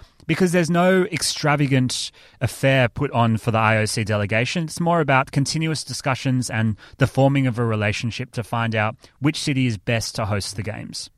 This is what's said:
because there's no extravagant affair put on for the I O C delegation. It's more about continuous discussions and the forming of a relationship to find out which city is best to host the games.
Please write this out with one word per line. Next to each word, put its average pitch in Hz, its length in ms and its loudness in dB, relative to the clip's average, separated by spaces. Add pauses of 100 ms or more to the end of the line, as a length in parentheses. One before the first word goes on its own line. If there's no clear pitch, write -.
(260)
because 170 260 2
there's 170 180 2
no 180 340 4
extravagant 147 1080 0 (300)
affair 135 480 2
put 143 220 -4
on 117 260 2
for - 140 -2
the 110 60 2
I 110 200 4
O 107 80 2
C 110 180 -2
delegation. 107 640 -2
It's - 160 -6
more 170 180 2
about 139 320 2
continuous 156 540 -2
discussions 127 640 -2
and 110 260 0 (220)
the 127 100 4
forming 135 400 2
of 117 100 -2
a 120 60 0
relationship 107 720 -2
to 120 100 -6
find 113 320 -2
out 110 220 0 (220)
which 151 200 0
city 131 280 0
is 113 100 -2
best - 380 -4
to 120 100 -4
host 101 320 -4
the 107 60 -6
games. - 540 -10